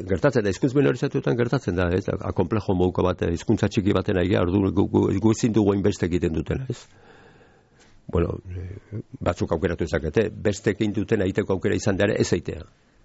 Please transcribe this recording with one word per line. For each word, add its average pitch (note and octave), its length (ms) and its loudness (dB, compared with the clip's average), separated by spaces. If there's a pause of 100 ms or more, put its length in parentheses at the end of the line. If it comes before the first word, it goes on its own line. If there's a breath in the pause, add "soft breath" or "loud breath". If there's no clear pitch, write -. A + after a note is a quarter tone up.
gertatzen G2+ 380 2
da, G2+ 40 0
hizkuntz A#2+ 240 0
minorizatuetan C#3 600 0
gertatzen A#2+ 400 0
da, F2 160 2
ez? F#2+ 160 0
A, - 80 -2 (140)
a, - 20 -2
konplejo G2 420 0
moduko F2+ 300 2
bat, F2+ 200 0
eh, F2 100 0
hizkuntza G2+ 340 0
txiki G2 240 0
baten F#2 320 2
aigea, G2 160 2
ordu F#2+ 320 2
gu, F#2+ 160 2
gu, G2+ 160 2 (160)
gu A2 160 4
ezin A#2 160 0
dugu G#2 240 4
hainbeste G2 320 0
egiten E2+ 240 0
dutena, D2+ 380 -4
ez? - 160 -10 (1200 soft breath)
Bueno, - 300 -2 (120)
eh, F2+ 520 -12 (180)
batzuk F2+ 320 -2
aukeratu E2+ 320 -2
dezakete, E2 480 0
bestek - 500 -2
egin G#2 120 0
dutena G#2 340 0
egiteko G2 260 -2
aukera G2 220 -2
izan G2 220 0
da G#2 100 2
ere G#2+ 120 0
ez G#2+ 140 0
aitea. E2 300 -4 (420)